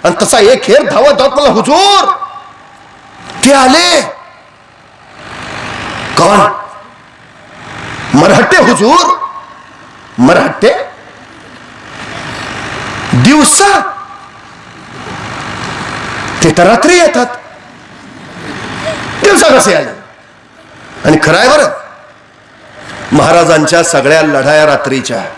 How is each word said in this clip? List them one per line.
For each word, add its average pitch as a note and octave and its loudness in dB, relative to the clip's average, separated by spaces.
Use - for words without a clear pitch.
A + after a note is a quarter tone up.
आणि F3 0
तसा A3+ 2
एक A3+ 4
हेर C4 4
धावत C#4+ 2
धावत C4+ 2
मला, C#4+ 0
"हुजूर, F#4 2
ते C4+ 6
आले." C4 4
"कोण?" G3 2
"मराठे - 4
हुजूर." B3 2
"मराठे? G3 2
दिवसा?" D4+ 4
"ते E3 4
तर F3 4
रात्री D4+ 4
येतात, D4+ 2
दिवसा D#4+ 4
कसे G3+ 2
आले?" C3+ -4
आणि D#3 4
खरं D#3+ 2
आहे A#3+ 4
बरं, D4 4
महाराजांच्या D#3+ 2
सगळ्या D3+ 2
लढाया D3+ 2
रात्रीच्या. C3+ -2